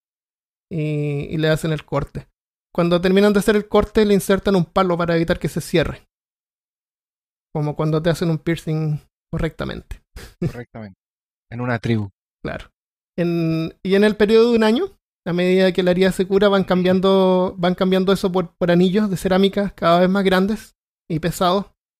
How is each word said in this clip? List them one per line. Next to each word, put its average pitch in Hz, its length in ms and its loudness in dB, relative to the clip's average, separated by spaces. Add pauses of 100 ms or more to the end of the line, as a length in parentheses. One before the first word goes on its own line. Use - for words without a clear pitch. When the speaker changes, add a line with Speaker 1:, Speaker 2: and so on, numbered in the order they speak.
(720)
Speaker 1:
Y, 147 600 -4
y 156 60 -6
le 156 120 0
hacen 156 240 -2
el 156 100 -8
corte. - 440 -8 (440)
Cuando 175 300 0
terminan 196 320 4
de 202 60 2
hacer 208 160 2
el 208 120 -2
corte, 214 380 2
le 208 80 2
insertan 196 420 0
un 175 100 2
palo 185 300 0
para 170 200 -2
evitar 170 240 0
que 156 100 -4
se 160 120 -8
cierre. - 460 -4 (1500)
Como 147 220 -4
cuando 156 260 -2
te 165 100 0
hacen 165 180 -2
un 160 80 0
piercing 156 600 -4 (320)
correctamente. 156 720 -8 (360)
Speaker 2:
Correctamente. 117 600 -10 (520)
En 120 100 -10
una 123 180 -2
tribu. 107 300 -2 (340)
Speaker 1:
Claro. - 260 -12 (480)
En, 165 680 -2
y 185 120 0
en 202 80 4
el 214 120 2
periodo 226 360 4
de 233 60 2
un 220 60 2
año, 240 220 2 (400)
a 170 80 -4
medida 185 380 2
que 185 120 -2
la 180 80 2
herida 185 200 2
se 185 160 -2
cura, 196 220 4
van 196 140 2
cambiando, 185 920 2
van 180 180 0
cambiando 190 360 0
eso 185 200 -2
por, 175 260 -4
por 170 140 0
anillos 185 380 2
de 180 80 -6
cerámica 190 540 0
cada 170 300 2
vez 185 80 4
más 196 140 0
grandes 190 520 -2 (340)
y 160 100 -4
pesados, 180 480 -2 (320)